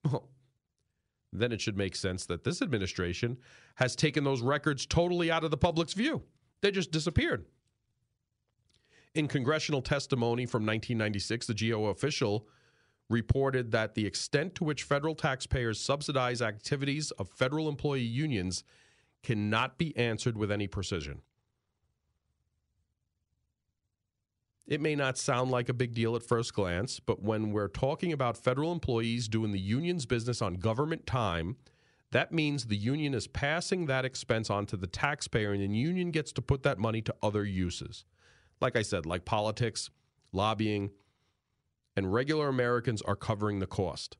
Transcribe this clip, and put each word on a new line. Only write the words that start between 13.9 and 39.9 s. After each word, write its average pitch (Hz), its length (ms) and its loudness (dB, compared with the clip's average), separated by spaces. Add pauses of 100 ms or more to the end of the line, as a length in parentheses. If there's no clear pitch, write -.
the 107 100 2
extent 147 480 0
to - 100 -4
which 151 200 -2
federal 147 320 2
taxpayers 127 640 0
subsidize 131 640 0
activities 139 680 -2
of - 180 -6
federal 151 400 0
employee 139 340 0
unions 117 600 0 (600)
cannot 110 560 0
be 165 180 -2
answered 117 400 0
with 104 140 0
any 101 160 0
precision. 76 520 -4 (3500)
It 147 120 0
may 151 140 0
not 139 240 0
sound 127 320 2
like 123 200 0
a 127 40 0
big 120 220 -2
deal 113 200 2
at 117 60 -2
first 117 320 0
glance, 95 460 0
but - 240 -2
when 107 280 0
we're 101 160 0
talking 156 460 0
about 127 240 0
federal 139 340 2
employees 117 560 0
doing 107 260 0
the 98 60 0
union's 135 460 0
business 117 340 0
on 95 180 0
government 117 500 -2
time, 98 480 0 (560)
that 135 200 2
means 143 360 0
the 104 100 0
union 135 380 0
is 101 100 -2
passing 165 600 -2
that 131 180 0
expense 113 460 -2
on 101 160 0
to 107 100 -6
the 92 80 -4
taxpayer, 117 640 0
and 101 120 0
the 101 120 0
union 175 360 0
gets 151 220 -2
to 120 100 -2
put 139 180 0
that 135 160 2
money 110 240 0
to 110 220 -6
other 104 200 2
uses. 92 600 -4 (560)
Like 123 140 2
I 110 80 4
said, 87 240 -2
like 87 180 -4
politics, 107 640 -2 (420)